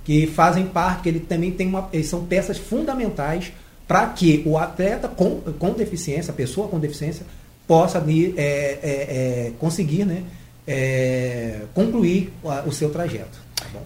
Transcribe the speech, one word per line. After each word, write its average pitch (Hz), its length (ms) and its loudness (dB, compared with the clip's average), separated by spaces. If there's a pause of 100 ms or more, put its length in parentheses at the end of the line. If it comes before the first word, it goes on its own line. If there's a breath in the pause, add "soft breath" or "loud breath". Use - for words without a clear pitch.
que 151 240 4
fazem 170 380 4
parte, 180 380 0
que 175 60 2
ele 165 100 0
também 175 320 -2
tem 185 160 -2
uma, 190 260 -2
eles 160 140 0
são 180 180 -4
peças 185 320 0
fundamentais 208 920 -2 (360 soft breath)
pra 208 200 4
que 160 380 4
o 156 120 2
atleta 185 500 0
com, 180 320 2 (180)
com 185 140 0
deficiência, 170 600 -4
a - 40 -6
pessoa 185 320 -4
com 190 120 -2
deficiência, 151 460 -6 (400 soft breath)
possa 170 320 6
ali, 160 400 2
é, 151 60 0
é, 143 400 0
é, 131 760 -2
conseguir, 165 460 0
né, 180 180 -2 (440 loud breath)
é, 127 960 0 (120)
concluir 196 580 2 (140)
a, 143 200 -4
o 131 60 -2
seu 151 180 0
trajeto. 147 480 -6 (180)
Tá - 180 -6
bom? 101 120 -12